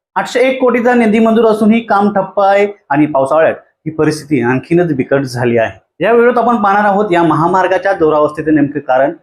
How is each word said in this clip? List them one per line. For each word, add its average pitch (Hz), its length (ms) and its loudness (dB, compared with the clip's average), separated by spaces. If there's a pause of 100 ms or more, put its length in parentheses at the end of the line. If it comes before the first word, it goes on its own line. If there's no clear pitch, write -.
(140)
आठशे 190 260 -4
एक 254 200 0
कोटीचा 247 340 0
निधी 233 240 2
मंजूर 226 260 2
असूनही 220 360 2
काम 208 320 0
ठप्प 196 280 -4
आहे 196 260 2 (240)
आणि 147 160 2
पावसाळ्यात 147 480 0 (320)
ही 156 40 -8
परिस्थिती 151 520 -2
आणखीनच 147 520 0
बिकट 135 280 -2
झाली 123 360 -2
आहे. - 460 -6
या 214 80 2
व्हिडिओत 240 260 2
आपण 233 180 0
पाहणार 208 280 0
आहोत 208 280 0
या 170 100 2
महामार्गाच्या 175 680 0
दुरावस्थेचे 151 580 0
नेमके 143 300 0
कारण, 135 320 0 (100)